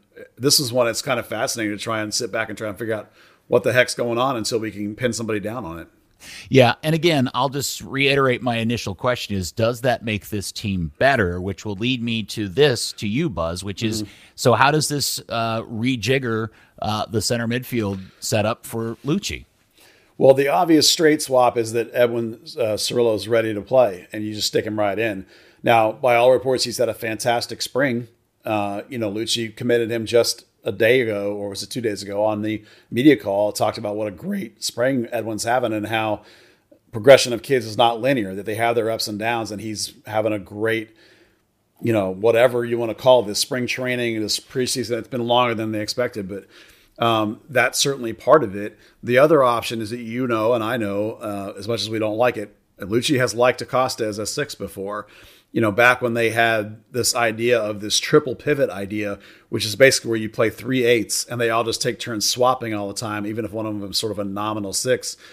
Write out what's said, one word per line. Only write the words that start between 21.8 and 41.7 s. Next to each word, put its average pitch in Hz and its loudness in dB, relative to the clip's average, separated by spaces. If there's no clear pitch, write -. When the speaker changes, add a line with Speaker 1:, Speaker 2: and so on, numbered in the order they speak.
Speaker 1:
Edwin, 117 0
uh, 110 0
Cirillo 120 0
is 101 -4
ready 113 0
to 101 -6
play, 98 2
and 107 -8
you 107 -6
just 104 -4
stick 107 0
him 107 -4
right 101 0
in. 104 -4
Now, 113 4
by 120 2
all 120 6
reports, 127 2
he's 120 -4
had 117 2
a 107 -6
fantastic 113 -4
spring. 123 -2
Uh, 104 -2
you 131 -10
know, 110 -2
Lucci 113 -4
committed 120 0
him 113 -4
just 113 2
a 117 -2
day 113 4
ago, 101 -2
or 101 -6
was 98 -10
it 104 -14
two 135 -6
days 104 -4
ago, 101 0
on 107 0
the 107 -4
media 131 8
call, 104 0
talked 110 0
about 104 -6
what 107 -4
a 104 -6
great 185 -8
spring 123 -2
Edwin's 110 -6
having 120 0
and 107 -4
how 110 -2
progression 120 8
of 113 -2
kids 131 0
is 107 -6
not 117 4
linear, 117 0
that 98 -12
they 107 -4
have 117 0
their 110 0
ups 113 -4
and 107 -6
downs, 113 -2
and 101 -10
he's 107 -8
having 107 0
a 107 -4
great, 110 -4